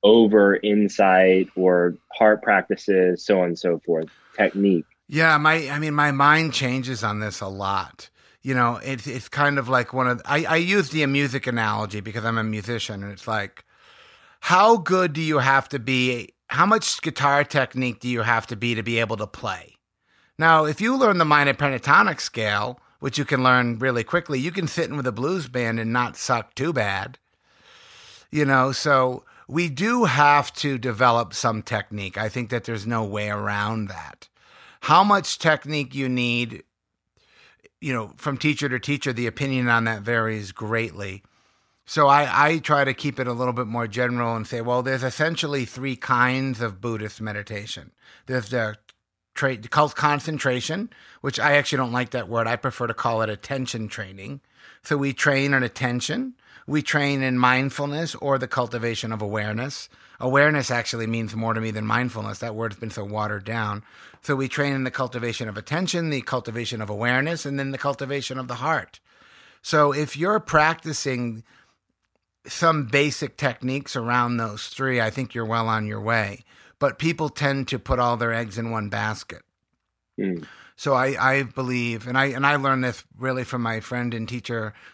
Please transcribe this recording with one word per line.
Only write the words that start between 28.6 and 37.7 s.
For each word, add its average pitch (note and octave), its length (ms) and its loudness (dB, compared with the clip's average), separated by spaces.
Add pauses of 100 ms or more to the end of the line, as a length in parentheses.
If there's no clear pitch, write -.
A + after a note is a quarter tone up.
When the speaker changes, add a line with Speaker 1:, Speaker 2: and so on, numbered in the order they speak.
Speaker 2:
so C3 520 2 (240)
we E3+ 200 0
do A3 360 2
have D3 500 6
to C#3 240 -2
develop A#2 560 2
some A2 280 -2
technique. G2+ 560 -6
I A2 100 -2
think A#2 220 -6
that A#2+ 140 -4
there's G#2+ 220 -8
no A#2 180 -2
way G#2 260 -4
around G#2 580 -4
that. D#2+ 400 -16 (520)
How D#3+ 220 6
much G3+ 360 2
technique C#3+ 560 -2
you C3+ 140 -2
need, A#2+ 540 -2 (1160)